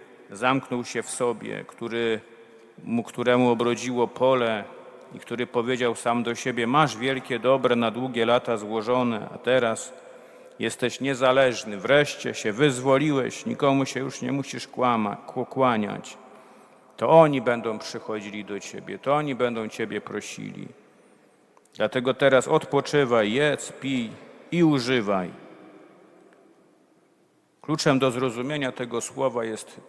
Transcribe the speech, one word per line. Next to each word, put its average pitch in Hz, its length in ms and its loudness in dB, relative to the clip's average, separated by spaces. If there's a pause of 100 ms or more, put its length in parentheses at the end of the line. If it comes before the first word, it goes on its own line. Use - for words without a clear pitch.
(300)
zamknął 123 560 -2
się 117 180 -4
w - 60 -12
sobie, 107 580 -4
który, 113 540 -2 (640)
mu-, 113 200 -2
któremu 123 460 2
obrodziło 120 580 0
pole 120 560 2 (520)
i 110 40 -16
który 120 280 -6
powiedział 120 480 0
sam 120 280 -2
do 117 120 -2
siebie: 120 320 -2
„Masz 131 300 2
wielkie 127 420 -4
dobre 127 360 4
na 117 160 0
długie 120 340 -2
lata 120 320 2
złożone, 110 760 -2
a - 20 -14
teraz 120 560 0 (680)
jesteś 113 420 -4
niezależny, 127 760 2
wreszcie 131 560 2
się 107 200 -4
wyzwoliłeś, 135 920 2
nikomu 135 400 2
się - 140 -6
już 131 220 -6
nie 127 100 -4
musisz 135 360 -6
kłama-, 113 480 0 (340)
kłaniać. 110 680 -2 (800)
To 113 120 2
oni 151 320 8
będą 113 380 0
przychodzili 104 640 -8
do 101 140 -8
ciebie, - 400 -12
to 139 160 0
oni 147 200 -2
będą 113 320 -2
ciebie 107 340 -6
prosili. - 680 -10 (1040)
Dlatego 123 400 -2
teraz 135 340 4
odpoczywaj, 135 840 2
jedz, 143 400 0
pij 127 380 -4 (420)
i 170 120 4
używaj”. 117 680 2 (2250)
Kluczem 147 380 2
do 131 120 4
zrozumienia 127 600 -4
tego 120 300 -6
słowa 123 420 -2
jest - 460 -8